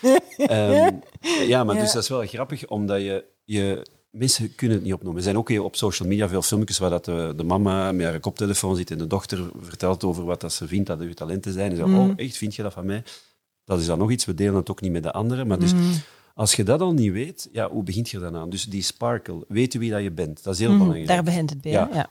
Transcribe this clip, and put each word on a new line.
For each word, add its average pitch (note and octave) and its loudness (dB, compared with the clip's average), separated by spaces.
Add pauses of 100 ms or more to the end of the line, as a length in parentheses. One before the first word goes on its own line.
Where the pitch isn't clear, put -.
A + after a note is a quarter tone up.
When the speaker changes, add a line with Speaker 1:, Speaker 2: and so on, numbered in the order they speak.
Speaker 1:
<laughs> C4 4 (160)
Speaker 2:
Ehm, C4+ 4 (520)
ja, B2+ 4
maar G2+ 2
Speaker 1:
Ja. G#2+ 2
Speaker 2:
dus G#2+ 0
dat A#2 0
is - -2
wel B2 -2
grappig, B2+ -8
omdat G2+ 0
je, G2 -4 (200)
je, G2 -2 (240)
mensen A#2 -2
kunnen A2+ 2
het F2+ -2
niet F#2+ -2
opnoemen. F2 -6
Er F2 -2
zijn G2+ 2
ook A2+ 0
heel G#2+ 2
op G2 -6
social F#2 0
media G#2 2
veel F#2 0
filmpjes G#2+ 0
waar F#2 2
dat F2 0
de, E2+ -2
de E2 -2
mama F#2+ 2
met F2+ 0
haar E2 -2
koptelefoon G2 0
zit F2+ -4
en D#2+ -6
de E2 -4
dochter F2+ -4 (100)
vertelt F#2 -2
over F2+ -2
wat F2 -2
dat E2 -8
ze - -6
vindt G2 0
dat E2 -4
uw E2+ -8
talenten F2+ -6
zijn. G2 -2
En - -2
ze - -2
Speaker 1:
Mhm. F#3+ 6
Speaker 2:
"Oh, F#3+ 6
echt, C3+ -6
vind G#2 -4
je - -8
dat G2+ -6
van F#2 -8
mij?" G2+ -4 (640)
Dat F#2 0
is D#2+ 0
dan E2+ 0
nog G#2 2
iets, B2 0
we F#2+ -4
delen G2 2
het F#2+ 0
ook F#2 -10
niet F#2 -2
met E2 -2
de D2+ -4
anderen. B2 -2
Maar G2 2
dus, F3 4
Speaker 1:
Mhm. F3 4 (520)
Speaker 2:
als G#2+ 0
je - 2
dat B2+ 4
al F#3 2
niet A#2 4
weet, B2+ -6
ja, G#2+ -4
hoe A2 -2
begint G2+ -4
je G#2 -8
dan F2 -6
aan? E2+ -8
Dus F#2+ -6
die G2 -6
sparkle, A2 -4
weten A#2+ 0
wie A#2 -2
dat G#2 -2
je G2 -2
bent, D#2+ -6
dat G2 -2
is F2 -2
heel A2+ 4
Speaker 1:
Mhm, G3+ 8
Speaker 2:
belangrijk. E3 4
Speaker 1:
daar F3+ 4
begint E3 0
het C#3+ -8
bij, D#3 -6
Speaker 2:
Ja, G#2 4
Speaker 1:
ja. D#3 -2